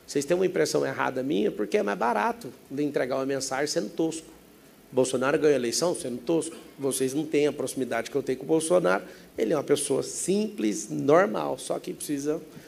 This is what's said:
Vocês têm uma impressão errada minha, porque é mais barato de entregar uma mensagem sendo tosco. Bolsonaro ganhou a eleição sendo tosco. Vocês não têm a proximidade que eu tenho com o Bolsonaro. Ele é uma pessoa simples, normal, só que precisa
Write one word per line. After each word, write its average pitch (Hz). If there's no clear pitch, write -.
Vocês 143
têm 165
uma 185
impressão 151
errada 135
minha, 185
porque 208
é 208
mais 202
barato 220
de 139
entregar 143
uma 135
mensagem 135
sendo 170
tosco. -
Bolsonaro 131
ganhou 147
a 131
eleição 123
sendo 123
tosco. 165
Vocês 131
não 151
têm 147
a 139
proximidade 120
que -
eu 131
tenho 131
com 143
o -
Bolsonaro. 175
Ele 214
é -
uma 139
pessoa 139
simples, 185
normal, 151
só -
que 180
precisa 151